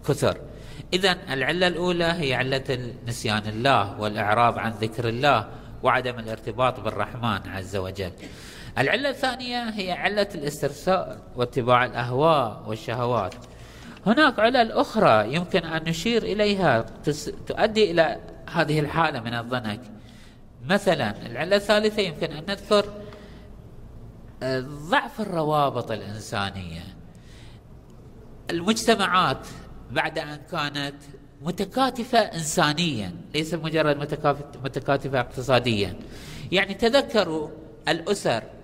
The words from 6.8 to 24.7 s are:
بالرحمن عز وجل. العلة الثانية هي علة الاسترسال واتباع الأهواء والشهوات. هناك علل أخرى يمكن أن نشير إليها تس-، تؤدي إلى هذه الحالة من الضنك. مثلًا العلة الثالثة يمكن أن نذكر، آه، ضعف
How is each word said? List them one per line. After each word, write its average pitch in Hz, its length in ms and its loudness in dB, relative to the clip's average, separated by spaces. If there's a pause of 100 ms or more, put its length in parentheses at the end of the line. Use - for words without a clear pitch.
بالرحمن 104 680 -2
عز 95 280 -8
وجل. 95 360 -4 (680)
العلة 208 320 2
الثانية 247 600 -4
هي 185 220 -4
علة 202 420 0
الاسترسال 147 840 -2 (180)
واتباع 123 480 4
الأهواء 123 840 2
والشهوات. 113 680 -2 (720)
هناك 269 320 6
علل 233 340 4
أخرى 139 640 6
يمكن 175 300 2
أن 160 240 -2
نشير 214 340 2
إليها 190 600 4 (200)
تس-، - 260 -2 (160)
تؤدي 208 440 4
إلى 160 300 4 (340)
هذه 151 260 2
الحالة 151 400 2
من 117 140 -4
الضنك. 117 460 -4 (840)
مثلًا 151 600 2
العلة 156 300 0
الثالثة 214 460 2
يمكن 160 300 -2
أن 151 160 -10
نذكر، 202 360 2 (1600)
آه، 131 180 -2
ضعف 156 600 -2